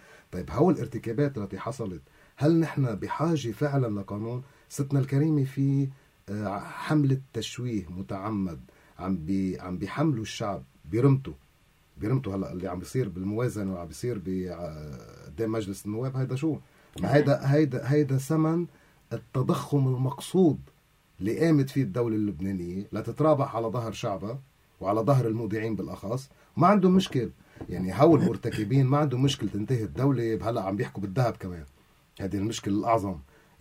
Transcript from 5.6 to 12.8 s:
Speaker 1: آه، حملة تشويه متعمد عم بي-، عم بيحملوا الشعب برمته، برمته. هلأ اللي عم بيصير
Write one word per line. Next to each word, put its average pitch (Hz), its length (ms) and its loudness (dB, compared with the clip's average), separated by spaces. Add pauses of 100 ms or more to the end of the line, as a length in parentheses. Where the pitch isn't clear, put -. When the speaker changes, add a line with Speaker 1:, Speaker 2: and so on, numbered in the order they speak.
Speaker 1:
آه، 101 300 -4
حملة 139 580 0 (160)
تشويه 113 560 -6
متعمد 95 680 -4 (400)
عم 95 180 -2
بي-، 92 420 -2
عم 90 180 -8
بيحملوا 123 440 0
الشعب 101 420 -6 (280)
برمته، 123 420 4 (680)
برمته. 107 340 0
هلأ 95 160 -4
اللي 90 160 -6
عم 90 120 -6
بيصير 113 300 -4